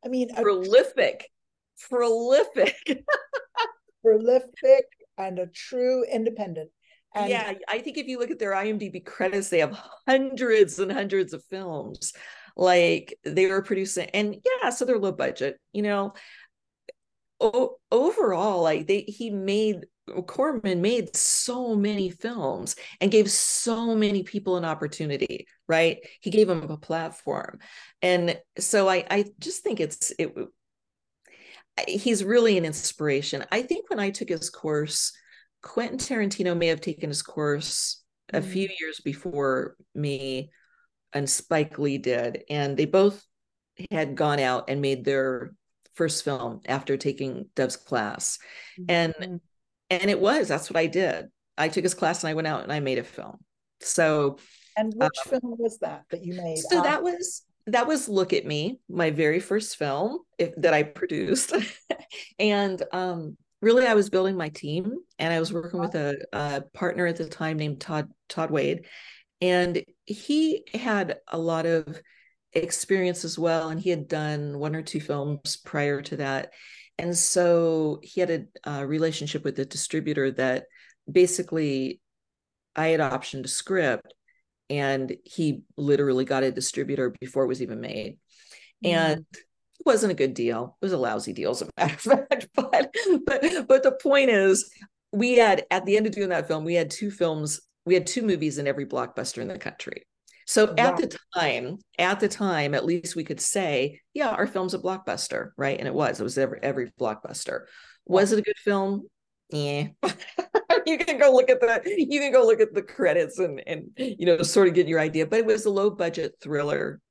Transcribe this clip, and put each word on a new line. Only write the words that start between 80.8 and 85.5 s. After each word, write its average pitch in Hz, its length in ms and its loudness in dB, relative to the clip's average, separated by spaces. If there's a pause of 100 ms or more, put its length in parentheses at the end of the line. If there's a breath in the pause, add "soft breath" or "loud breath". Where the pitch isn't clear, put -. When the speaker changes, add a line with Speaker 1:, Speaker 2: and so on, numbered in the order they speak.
Speaker 2:
basically 160 920 2 (720)
I 156 140 0
had 160 120 4
optioned 131 440 -4
a 139 40 -10
script, 156 640 -2 (560)
and 135 460 -2 (100)
he - 380 -2 (140)